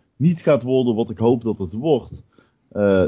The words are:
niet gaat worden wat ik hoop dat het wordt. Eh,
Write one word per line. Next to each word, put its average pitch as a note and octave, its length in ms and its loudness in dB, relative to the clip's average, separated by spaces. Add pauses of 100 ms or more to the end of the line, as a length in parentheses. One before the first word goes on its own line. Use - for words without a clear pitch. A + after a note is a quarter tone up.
(160)
niet E3 240 0
gaat C#3+ 220 2
worden B2+ 320 0
wat A2 160 -4
ik G2+ 80 -12
hoop A#2 260 0
dat G#2+ 140 -4
het F2+ 140 -8
wordt. B2+ 500 -4 (500)
Eh, G2 360 2